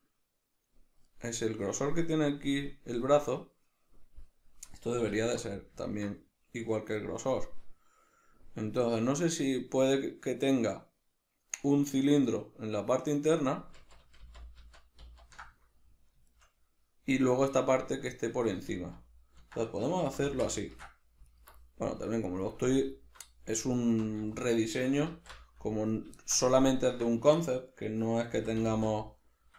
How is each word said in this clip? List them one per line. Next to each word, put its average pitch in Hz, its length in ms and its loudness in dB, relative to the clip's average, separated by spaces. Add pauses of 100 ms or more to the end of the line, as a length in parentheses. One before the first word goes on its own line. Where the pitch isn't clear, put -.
(1200)
es 117 220 -6
el 110 140 0
grosor 113 380 0
que 170 80 4
tiene 156 220 2
aquí 139 600 -2
el 117 160 -4
brazo. 143 540 2 (1160)
Esto - 200 -6
debería 113 360 0
de 120 100 -2
ser 101 380 -8
también 101 500 -6 (260)
igual 113 320 -2
que 110 120 -4
el 104 80 -4
grosor. - 500 -2 (1000)
Entonces 113 460 0
no 131 120 2
sé 165 160 0
si 135 300 -2
puede 135 580 2
que 127 160 -4
tenga 117 560 0 (720)
un 143 240 4
cilindro 135 720 2
en 110 140 -6
la 104 120 -2
parte 131 280 0
interna 147 560 0 (3250)
y 135 140 4
luego 131 260 6
esta 135 200 2
parte 131 360 2
que 127 80 -6
esté 123 220 -4
por 117 180 0
encima. 90 560 -6 (400)
Entonces - 260 -4
podemos 151 360 -2
hacerlo 135 380 -2
así. 107 300 -6 (1000)
Bueno, 95 220 -4
también 113 220 -2
como 92 160 -4
lo 95 140 -4
estoy, 135 500 0 (460)
es - 180 -4
un 110 680 0
rediseño, 127 840 0 (380)
como 110 260 -2
n-, 110 200 -2 (200)
solamente 131 640 4
es 123 100 -2
de 117 60 0
un 117 140 2
concept, 143 580 2
que 107 120 -6
no 113 320 0
es 117 80 -2
que 113 140 -2
tengamos, 110 720 0 (420)